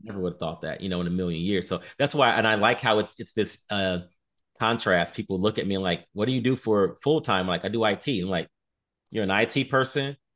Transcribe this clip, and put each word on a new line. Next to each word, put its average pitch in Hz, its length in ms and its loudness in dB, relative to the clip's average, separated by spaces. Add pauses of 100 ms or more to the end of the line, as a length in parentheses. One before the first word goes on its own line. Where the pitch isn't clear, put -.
never 101 180 -10
would 90 140 -2
have - 60 -14
thought 82 220 -6
that, 78 180 -8
you 98 80 -6
know, 90 140 -2
in 87 40 -2
a 87 40 -2
million 87 320 -2
years. 92 260 -2
So 90 140 -4 (160)
that's 139 160 0
why, 131 160 4
and 110 160 2
I 110 80 4
like 110 260 2
how 110 180 4
it's, 107 200 -4
it's - 160 -14
this, 104 240 -2 (120)
uh, 95 300 0 (600)
contrast. 107 540 2
People 98 260 -4
look 107 180 0
at 87 80 -4
me 98 80 -2
and 95 80 -2
like, 87 300 -2
"What 104 140 -2
do 131 60 0
you 127 100 0
do 127 120 2
for 101 480 2
full 147 200 2
time?" 92 260 0
Like, 87 160 -2
"I 98 40 -2
do 113 140 -2
I 107 120 2
T." 110 260 -4
I'm 90 80 -4
like, 85 180 -2 (640)
"You're 107 140 -2
an 92 60 -2
I 107 160 4
T 135 180 -2
person 139 540 -2 (160)